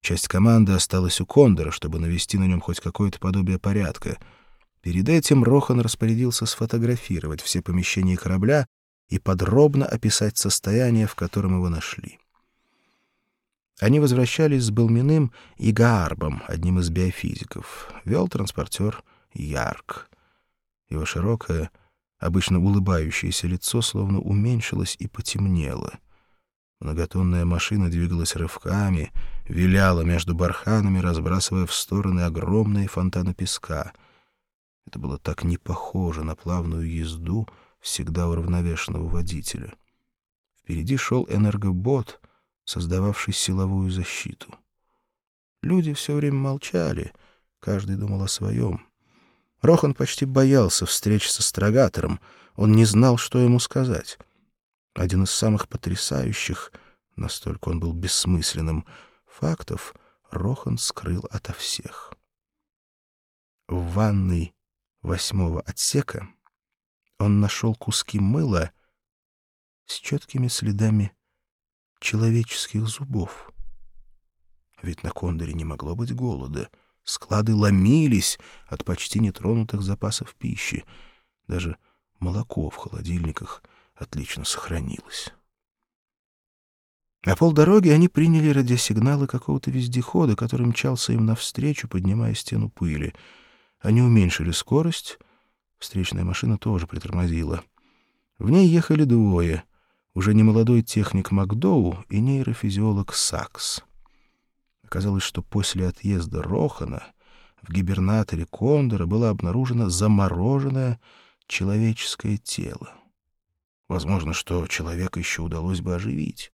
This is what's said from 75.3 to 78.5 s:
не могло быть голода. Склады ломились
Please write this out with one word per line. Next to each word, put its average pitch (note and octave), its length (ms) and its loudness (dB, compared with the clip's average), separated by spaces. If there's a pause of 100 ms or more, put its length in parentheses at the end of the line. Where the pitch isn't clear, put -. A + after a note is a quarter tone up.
не D#2+ 120 -6
могло D2+ 300 -8
быть A#2+ 200 -6
голода. D#2+ 560 -6 (340)
Склады G#2+ 500 0
ломились G#2 840 4 (280)